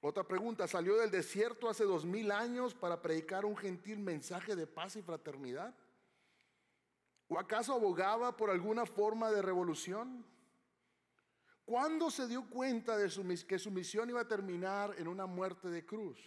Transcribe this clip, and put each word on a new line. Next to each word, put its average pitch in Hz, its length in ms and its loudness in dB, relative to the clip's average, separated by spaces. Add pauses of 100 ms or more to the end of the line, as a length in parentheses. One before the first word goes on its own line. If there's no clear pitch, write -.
Otra 151 220 0
pregunta, 196 440 0
"¿Salió 185 300 4
del 226 120 6
desierto 214 580 2
hace 220 160 2
dos 180 220 4
mil 202 260 2
años 240 440 0
para 170 260 -2
predicar 160 420 0
un 208 140 0
gentil 190 400 -6
mensaje 185 580 -4
de 165 120 -4
paz 180 300 -8
y 214 40 -10
fraternidad? 156 720 -8 (1500)
¿O 160 120 0
acaso 214 340 0
abogaba 220 640 2
por 214 140 2
alguna 214 340 2
forma 220 460 2
de 208 100 4
revolución? 185 840 -2 (1400)
¿Cuándo 311 460 2
se 262 160 -2
dio 240 240 -4
cuenta 233 440 0
de 208 140 4
su 190 140 -6
mis-, 180 200 -2
que 190 140 -2
su 202 140 -4
misión 208 400 -2
iba 240 100 0
a 226 60 -4
terminar 196 720 -2
en 165 80 -4
una 190 180 -4
muerte 185 440 -4
de 170 180 -4
cruz? 202 400 -6